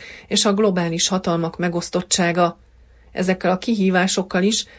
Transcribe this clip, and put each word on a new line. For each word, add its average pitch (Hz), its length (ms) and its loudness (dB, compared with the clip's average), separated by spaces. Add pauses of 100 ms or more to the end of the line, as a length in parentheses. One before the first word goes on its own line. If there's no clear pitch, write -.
(260)
és 214 180 0
a 202 100 4
globális 175 540 0
hatalmak 170 500 -2
megosztottsága. 175 1000 0 (540)
Ezekkel 185 380 0
a 185 80 0
kihívásokkal 190 840 0
is 214 240 0 (120)